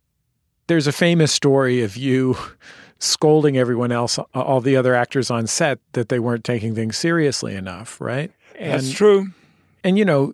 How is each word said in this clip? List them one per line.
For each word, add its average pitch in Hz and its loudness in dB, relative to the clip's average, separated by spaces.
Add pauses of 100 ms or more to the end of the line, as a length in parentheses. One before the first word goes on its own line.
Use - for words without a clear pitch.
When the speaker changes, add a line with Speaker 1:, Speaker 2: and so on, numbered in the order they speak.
(680)
Speaker 1:
there's 160 2
a 147 0
famous 170 2
story 135 2
of 104 -4
you 131 0 (640)
scolding 151 2
everyone 120 0
else, 120 -2 (140)
all 131 0
the 135 2
other 127 2
actors 120 0
on 117 -2
set, 143 -2 (140)
that 120 -4
they 127 -2
weren't 117 -4
taking 113 -4
things 110 -4
seriously 147 -2
enough, 95 -12
right? 123 -6 (260)
Speaker 2:
That's 147 -4
Speaker 1:
And 131 -6
Speaker 2:
true. 196 4 (560)
Speaker 1:
And, 185 2
you 208 4
know, 143 2